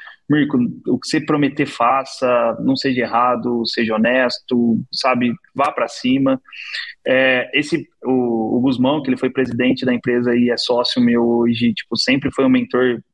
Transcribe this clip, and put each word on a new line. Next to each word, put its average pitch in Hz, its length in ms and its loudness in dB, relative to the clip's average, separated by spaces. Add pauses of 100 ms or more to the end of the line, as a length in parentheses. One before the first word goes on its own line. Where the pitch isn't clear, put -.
(300)
Mirko, 147 280 2 (280)
o 127 100 0
que - 120 -8
você 156 120 0
prometer, 147 460 0
faça, 120 960 0
não 131 160 0
seja 127 240 -2
errado, 117 680 0
seja 113 300 -2
honesto, 120 840 2 (120)
sabe? 123 420 0 (180)
Vá 139 200 -2
pra - 160 -4
cima. 269 520 0 (640)
É, 131 480 2
esse, 147 360 -2 (160)
o, 120 540 0
o - 20 0
Guzmão, 131 420 0
que 131 80 -2
ele 123 60 0
foi 131 120 0
presidente 127 560 -2
da 127 80 2
empresa 120 440 0
e 120 140 4
é 113 60 0
sócio 120 460 0
meu 117 220 4
hoje, 117 500 2
tipo, - 220 -8
sempre 135 340 0
foi 135 140 0
um 131 60 4
mentor 123 520 0 (120)